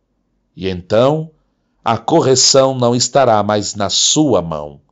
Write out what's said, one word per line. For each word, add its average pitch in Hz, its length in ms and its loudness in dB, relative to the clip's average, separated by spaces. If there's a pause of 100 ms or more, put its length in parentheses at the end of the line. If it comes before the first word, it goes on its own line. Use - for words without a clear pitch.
(560)
E 92 120 -8
então, 123 640 -2 (520)
a 110 140 0
correção 135 800 2
não 120 160 0
estará 120 480 2
mais 104 320 -2
na 101 160 -4
sua 127 520 0
mão. 76 400 -10 (100)